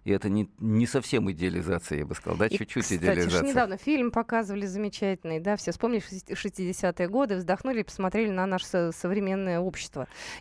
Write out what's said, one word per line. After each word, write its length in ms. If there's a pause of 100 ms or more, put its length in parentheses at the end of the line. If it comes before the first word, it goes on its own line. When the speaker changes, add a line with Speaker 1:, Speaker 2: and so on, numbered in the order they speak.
Speaker 1:
И 80
это 160
не, 200 (100)
не 280
совсем 440
идеализация, 720
я 60
бы 80
сказал, 240
да? 80
Speaker 2:
И, 120
Speaker 1:
Чуть-чуть 240
Speaker 2:
кстати, 180
Speaker 1:
идеализация. 400
Speaker 2:
ж 80
недавно 280
фильм 360
показывали 540
замечательный, 760
да? 160
Все 160
вспомнили 280
шести-, 340
шестидесятые 720
годы, 280
вздохнули 440
и 40
посмотрели 460
на 160
наше 200
со-, 260
современное 640
общество. 480 (340)